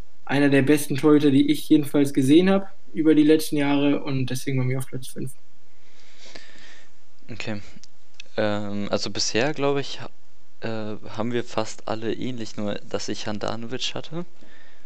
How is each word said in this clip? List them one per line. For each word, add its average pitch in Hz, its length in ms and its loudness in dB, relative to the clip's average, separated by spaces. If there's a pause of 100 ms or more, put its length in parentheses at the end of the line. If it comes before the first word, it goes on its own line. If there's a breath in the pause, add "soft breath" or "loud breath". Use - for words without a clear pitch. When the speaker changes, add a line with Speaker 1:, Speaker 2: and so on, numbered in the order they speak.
(260)
Speaker 1:
einer 143 240 2
der 139 140 6
besten 147 340 2
Torhüter, 151 340 6
die 143 200 4
ich - 180 0
jedenfalls 143 440 4
gesehen 151 360 6
hab 196 260 2 (180)
über 156 220 4
die 151 80 6
letzten 156 340 4
Jahre 143 460 2
und 135 240 -2
deswegen 131 300 -2
bei 127 80 2
mir 131 140 0
auf 127 80 -2
Platz 131 200 -4
fünf. - 260 -4 (2000 soft breath)
Speaker 2:
Okay. 104 300 -4 (760 soft breath)
Ähm, 104 540 -2
also 104 200 -2
bisher, 117 420 0
glaub 139 240 0
ich, - 240 -4
ha-, - 80 -6 (520)
äh, 107 360 -4 (200)
haben 113 160 -2
wir 120 100 0
fast - 440 -2
alle 110 260 -2
ähnlich, 113 440 -4
nur 104 180 -2 (140)
dass - 200 -2
ich - 180 -2
Handanovic 110 680 -2
hatte. 160 300 -4 (600 soft breath)